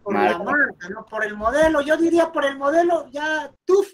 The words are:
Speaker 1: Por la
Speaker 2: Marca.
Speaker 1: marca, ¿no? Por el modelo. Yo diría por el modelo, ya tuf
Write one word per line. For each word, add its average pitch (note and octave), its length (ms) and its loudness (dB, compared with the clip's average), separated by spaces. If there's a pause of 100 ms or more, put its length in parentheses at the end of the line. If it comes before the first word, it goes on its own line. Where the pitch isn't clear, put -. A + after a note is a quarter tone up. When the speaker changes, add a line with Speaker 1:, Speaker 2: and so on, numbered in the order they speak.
Speaker 1:
Por G#3 140 -6
la G#2 240 2
Speaker 2:
Marca. G3+ 40 -8
Speaker 1:
marca, B3+ 460 -2
¿no? G#3+ 160 -12
Por A3 180 -6
el G#3 120 -8
modelo. C#4+ 460 2
Yo D4+ 140 0
diría E4 360 2
por D4 120 -2
el C#4 140 -4
modelo, D#4+ 540 0
ya D4 420 -6 (120)
tuf G4 280 2